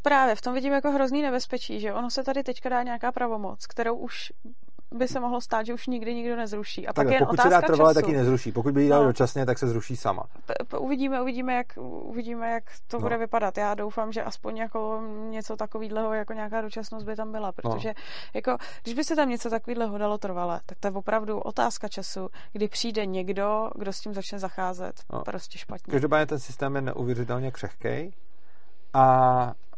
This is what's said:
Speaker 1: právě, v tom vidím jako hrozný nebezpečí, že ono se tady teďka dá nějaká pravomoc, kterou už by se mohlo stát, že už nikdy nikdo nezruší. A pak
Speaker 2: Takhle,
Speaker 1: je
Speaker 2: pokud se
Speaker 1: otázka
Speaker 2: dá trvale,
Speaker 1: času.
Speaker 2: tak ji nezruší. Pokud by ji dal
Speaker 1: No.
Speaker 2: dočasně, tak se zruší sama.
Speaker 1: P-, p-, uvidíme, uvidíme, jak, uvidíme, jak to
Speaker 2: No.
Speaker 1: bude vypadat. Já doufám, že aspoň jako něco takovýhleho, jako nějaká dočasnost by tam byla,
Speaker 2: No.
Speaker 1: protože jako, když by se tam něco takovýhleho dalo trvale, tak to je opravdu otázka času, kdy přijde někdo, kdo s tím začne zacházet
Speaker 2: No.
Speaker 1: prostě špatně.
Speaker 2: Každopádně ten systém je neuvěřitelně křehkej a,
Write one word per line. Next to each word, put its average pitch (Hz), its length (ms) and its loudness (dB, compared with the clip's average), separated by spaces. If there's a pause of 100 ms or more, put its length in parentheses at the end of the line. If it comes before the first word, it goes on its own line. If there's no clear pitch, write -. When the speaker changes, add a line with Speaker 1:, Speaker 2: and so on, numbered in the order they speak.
Speaker 1:
právě, 262 320 6
v 202 60 -4
tom 247 140 -2
vidím 269 180 0
jako 277 180 2
hrozný 277 320 2
nebezpečí, 247 580 -2
že 208 120 -2
ono 240 180 -2
se 262 120 -2
tady 269 200 0
teďka 254 260 -4
dá 247 140 2
nějaká 240 300 -2
pravomoc, 220 540 -2
kterou 233 300 -2
už - 360 -4 (600)
by 240 140 2
se 262 120 -2
mohlo 240 200 0
stát, 220 260 0
že 240 80 -2
už 233 120 -4
nikdy 240 280 -2
nikdo 240 220 -2
nezruší. 208 500 -4
A 208 60 0
pak - 20 -4
Speaker 2:
Takhle, - 200 4
Speaker 1:
je 262 40 6
Speaker 2:
pokud - 180 4
se - 120 8
Speaker 1:
otázka 180 120 10
Speaker 2:
dá 185 60 4
trvale, 160 280 8
Speaker 1:
času. 156 60 6
Speaker 2:
tak 196 100 4
ji 151 60 4
nezruší. 127 360 4
Pokud 120 220 2
by 143 80 6
ji 147 60 6
dal 143 140 8
Speaker 1:
No. 139 60 8
Speaker 2:
dočasně, 127 380 4
tak 123 120 2
se 131 100 2
zruší 117 280 0
sama. 98 260 0 (240)
Speaker 1:
P-, - 80 -4 (140)
p-, - 100 -4
uvidíme, 262 440 0
uvidíme, 254 320 -2
jak, 247 120 0 (140)
uvidíme, 233 720 -4
jak 233 120 -2 (240)
to 233 100 -4
Speaker 2:
No. 233 40 -2
Speaker 1:
bude 233 180 0
vypadat. 220 400 0
Já 208 160 0
doufám, 208 380 -2
že 220 100 -4
aspoň 220 340 -6
jako 220 460 -4 (280)
něco 220 260 -6
takovýhleho, 220 580 -2
jako 220 180 -4
nějaká 220 280 -4
dočasnost 214 460 -6
by 214 100 -4
tam 214 160 -4
byla, 214 160 -4
Speaker 2:
No. 180 40 -4
Speaker 1:
protože 214 400 -2 (420)
jako, 247 220 0 (260)
když 233 120 -4
by 294 100 0
se 320 120 -2
tam 294 120 4
něco 240 220 -2
takovýhleho 226 480 -2
dalo 208 200 0
trvale, 175 480 -2
tak 190 120 -4
to 202 100 -2
je 196 40 0
opravdu 208 460 -2
otázka 220 500 0
času, 190 400 -4 (240)
kdy 208 160 0
přijde 214 380 -2
někdo, 196 720 0
kdo 196 140 -2
s 196 80 -4
tím 214 140 -4
začne 196 240 -4
zacházet 185 560 -2 (180)
Speaker 2:
No. - 120 -2
Speaker 1:
prostě - 340 -6
špatně. - 320 -6
Speaker 2:
Každopádně 151 360 4
ten 151 120 -2
systém 139 380 -2
je 139 60 0
neuvěřitelně 123 680 -2
křehkej 120 640 -4 (800)
a, 127 580 6 (260)